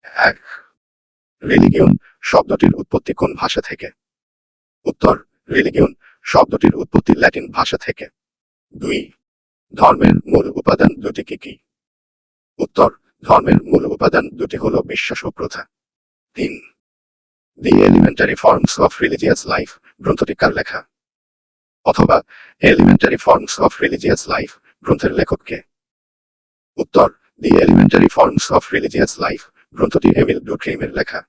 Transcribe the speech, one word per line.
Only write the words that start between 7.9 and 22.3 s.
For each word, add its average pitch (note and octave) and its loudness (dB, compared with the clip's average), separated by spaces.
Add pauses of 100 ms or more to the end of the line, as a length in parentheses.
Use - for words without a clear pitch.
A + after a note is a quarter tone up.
দুই, - -6 (640)
ধর্মের - 4
মূল - -2
উপাদান - 0 (120)
দুটি - -8
কি - -10
কি? - -18 (1000)
উত্তর, - 0 (300)
ধর্মের - 2
মূল - 0
উপাদান - -2
দুটি - -8
হল A#2+ -2
বিশ্বাস - -6
ও - -6
প্রথা। - -10 (680)
তিন, - -8 (1000)
The - 2
Elementary G1+ 4
Forms - 0
of - 0
Religious - -2
Life - -8 (220)
গ্রন্থটি - -4
কার - -2
লেখা? - -8 (1000)
অথবা - 0 (400)